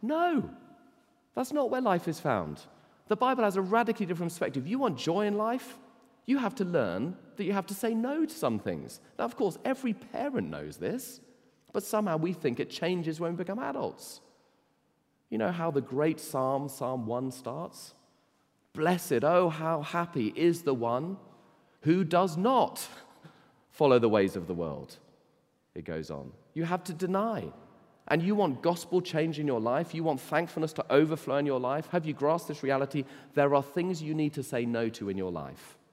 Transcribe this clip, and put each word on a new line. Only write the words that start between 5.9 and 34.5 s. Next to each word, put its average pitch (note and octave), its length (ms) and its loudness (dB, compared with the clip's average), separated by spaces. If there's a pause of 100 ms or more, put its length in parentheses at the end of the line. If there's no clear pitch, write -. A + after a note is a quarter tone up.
You C4+ 140 2
have A3+ 160 -2
to G3+ 100 0
learn C3+ 520 0 (200)
that G#3 80 -2
you F#3+ 80 0
have F#3+ 140 0
to G#3 60 -4
say A3+ 220 -2
no C#4 300 0
to D4+ 100 -6
some A2+ 240 0
things. E2 400 -6 (180)
Now, - 80 0
of A#3 120 -6
course, F#3+ 260 0
every B3+ 300 -2
parent A#3+ 560 -4
knows D2+ 280 -8
this, E3+ 440 -6 (500)
but G3+ 120 -4
somehow G3+ 340 0
we F3 160 0
think B2+ 260 -2
it C3+ 100 -4
changes E3 500 -2
when E3+ 120 -2
we F3 60 -4
become F#3+ 220 -4
adults. - 600 -6 (1080)
You A3+ 80 -4
know G#3+ 140 2
how E3+ 200 -2
the C#3 100 2
great D3+ 400 0
psalm, C3+ 480 -2
Psalm B2+ 360 -4
one, B2 260 -2
starts? - 640 -12 (800)
"Blessed, D#3+ 500 2
oh, F3 260 6
how D#3+ 320 -2
happy D3 540 -2
is E3 280 4
the C#3 100 2
one B2+ 440 -2 (640)
who F3 240 4
does F3 320 2
not G#3+ 500 2 (840)
follow C3 300 6
the A2+ 100 6
ways G2+ 280 4
of E2+ 100 -8
the F2+ 60 -2
world," D2+ 440 -6 (800)
it E2 80 -12
goes D#2+ 280 -6
on. C#2 200 -10 (220)
You D#3+ 100 -4
have F3 220 -2
to F#3 80 -8
deny. F#3 580 -2 (580)
And D#3+ 140 2
you G3+ 120 2
want E3+ 260 2
gospel E3+ 400 2
change D#3+ 360 0
in D3+ 100 -2
your B2+ 120 2
life? B2+ 340 0
You D#3+ 80 -4
want D3+ 200 0
thankfulness D#3 520 -2
to - 160 -4
overflow D3 460 4
in C#3+ 100 2
your C3+ 140 2
life? C3+ 280 -2
Have F3 180 -2
you D#3 80 -2
grasped D3 340 0
this D3 160 -8
reality? C3+ 400 0 (300)
There C#3+ 200 6
are C#3+ 80 6
things E3+ 400 -2
you D#3 140 -4
need D3+ 200 2
to C#3 80 -6
say A#2+ 220 -2